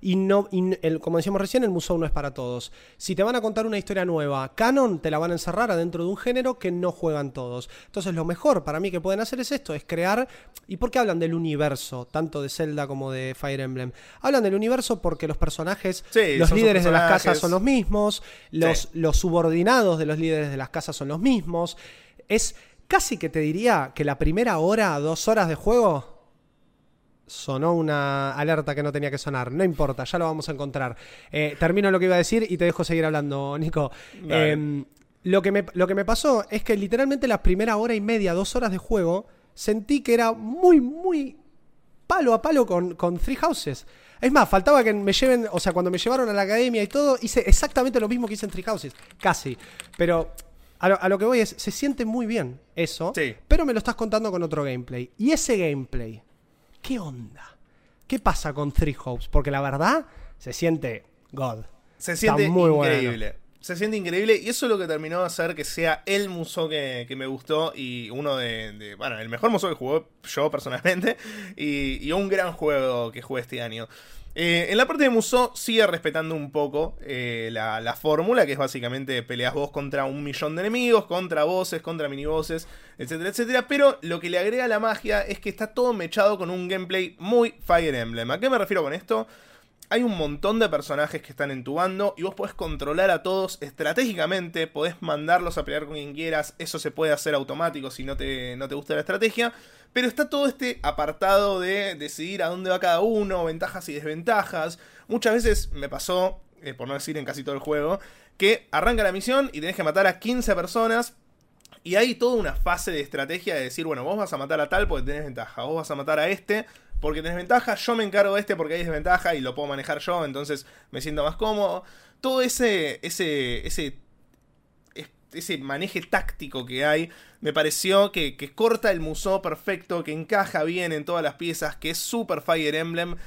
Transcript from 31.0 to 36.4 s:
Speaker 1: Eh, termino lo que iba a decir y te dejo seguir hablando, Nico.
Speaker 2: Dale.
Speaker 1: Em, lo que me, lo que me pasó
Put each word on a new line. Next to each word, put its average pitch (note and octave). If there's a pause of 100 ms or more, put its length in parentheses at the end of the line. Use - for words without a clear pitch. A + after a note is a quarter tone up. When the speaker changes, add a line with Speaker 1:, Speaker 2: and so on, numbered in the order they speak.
Speaker 1:
Eh, D3
termino F#3+
lo F#3+
que F#3
iba F#3
a F3
decir A3
y F3
te E3+
dejo E3+
seguir E3
hablando, C#3+
Nico. D#3 (320)
Speaker 2:
Dale. D#3
Speaker 1:
Em, D3 (400)
lo F#3+
que G3
me, G3+ (100)
lo F3+
que F#3+
me G3
pasó A3+